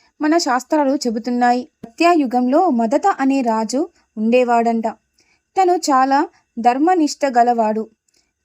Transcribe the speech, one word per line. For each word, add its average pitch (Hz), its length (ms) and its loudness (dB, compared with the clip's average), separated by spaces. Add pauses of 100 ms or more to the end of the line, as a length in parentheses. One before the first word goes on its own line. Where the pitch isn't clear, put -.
(220)
మన 302 160 2
శాస్త్రాలు 285 580 -2
చెబుతున్నాయి. 247 720 -2 (160)
సత్యయుగంలో 294 840 0
మదత 240 380 0 (120)
అనే 269 220 0
రాజు 233 480 -2 (280)
ఉండేవాడంట. 233 680 0 (760)
తను 359 120 2
చాలా 277 540 0 (320)
ధర్మనిష్ట 294 680 0
గలవాడు, 233 640 0 (560)